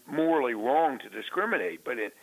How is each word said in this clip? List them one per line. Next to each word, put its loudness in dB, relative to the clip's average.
morally 2
wrong 2
to -14
discriminate, -4
but -4
in, -4